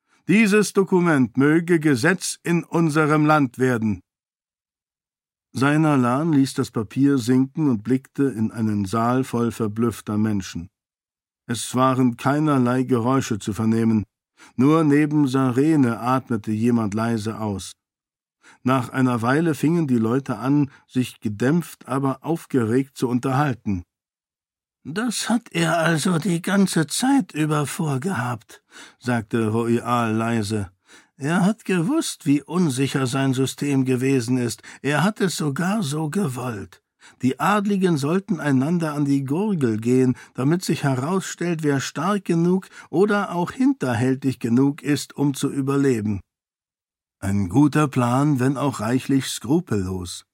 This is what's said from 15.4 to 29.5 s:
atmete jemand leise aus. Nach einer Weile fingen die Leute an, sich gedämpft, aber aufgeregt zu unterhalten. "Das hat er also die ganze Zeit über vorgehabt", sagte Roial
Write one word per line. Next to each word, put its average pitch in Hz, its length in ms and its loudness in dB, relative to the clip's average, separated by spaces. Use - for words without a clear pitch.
atmete 117 540 -2
jemand 110 420 0
leise 110 460 -4
aus. 101 320 -6
Nach 127 280 0
einer 123 320 0
Weile 147 320 0
fingen 160 340 0
die 123 100 2
Leute 120 400 -2
an, 139 320 2
sich - 340 -4
gedämpft, 123 680 -2
aber 135 360 -4
aufgeregt 131 720 -2
zu 127 120 -2
unterhalten. 123 720 -2
"Das 202 440 -6
hat 226 220 -2
er 170 280 0
also 165 400 0
die 170 240 -2
ganze 185 440 2
Zeit 262 460 0
über 151 340 0
vorgehabt", 135 960 -4
sagte 117 480 -2
Roial 117 640 0